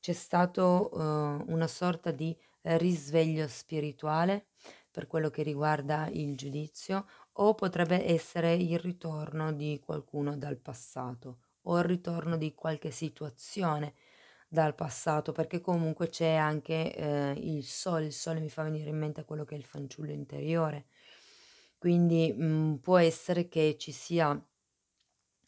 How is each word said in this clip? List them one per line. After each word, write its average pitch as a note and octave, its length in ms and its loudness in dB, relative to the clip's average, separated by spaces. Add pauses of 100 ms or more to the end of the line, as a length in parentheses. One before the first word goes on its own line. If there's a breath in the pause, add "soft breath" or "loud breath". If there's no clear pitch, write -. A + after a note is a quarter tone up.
c'è - 140 -4
stato, F3+ 800 4
eh, D3+ 600 0
una E3 140 2
sorta F3 440 -2
di D#3+ 240 -2 (280 soft breath)
risveglio D#3+ 840 2
spirituale D#3 1000 -2 (440 loud breath)
per - 160 -10
quello D#3 240 0
che D3+ 120 -4
riguarda D3+ 680 0
il C#3+ 260 -4
giudizio, D3+ 720 -6 (260 loud breath)
o G#3+ 220 6
potrebbe F3+ 560 2
essere E3+ 440 2
il E3+ 240 2
ritorno D#3 760 -4
di D3 320 -4
qualcuno D3 520 -4
dal C#3+ 200 -6
passato, B2+ 840 -10 (240)
o E3+ 160 2
il F3 60 4
ritorno E3+ 520 -2
di D#3 180 -4
qualche D#3 360 -6
situazione D3+ 1040 -4 (540 soft breath)
dal D#3 260 2
passato, D3+ 580 -2
perché D#3+ 280 -2
comunque E3+ 480 0
c'è E3 240 0
anche, D#3 600 0
eh, C#3+ 420 0
il D3+ 280 -4
sole. D#3+ 420 -2
Il D3 60 -6
sole D#3+ 280 -6
mi D#3 80 -4
fa D#3 140 -6
venire D#3 260 -4
in D#3 100 -4
mente D3+ 260 -4
quello D3+ 200 -8
che D3 100 -12
è D3 40 -8
il C3+ 60 -14
fanciullo D3 460 -10
interiore, D3 760 -2 (920 loud breath)
quindi, E3+ 580 6
mm, D#3 400 2
può F3+ 220 4
essere E3+ 500 2
che D#3 300 2
ci - 140 -12
sia, D#3 420 2 (1120)